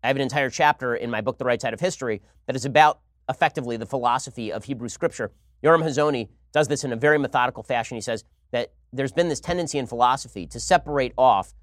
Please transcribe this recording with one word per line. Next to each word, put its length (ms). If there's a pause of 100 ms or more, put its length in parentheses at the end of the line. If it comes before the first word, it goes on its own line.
I 40
have 80
an 60
entire 280
chapter 460
in 140
my 100
book, 180
The 80
Right 140
Side 140
of 60
History, 420 (240)
that 100
is 80
about 380 (260)
effectively 480
the 120
philosophy 680
of 100
Hebrew 240
Scripture. 440 (320)
Yoram 200
Hazony 460 (240)
does 140
this 160
in 100
a 20
very 220
methodical 460
fashion. 320
He 60
says 220 (280)
that 200 (220)
there's 180
been 180
this 100
tendency 400
in 80
philosophy 600
to 120
separate 580
off 460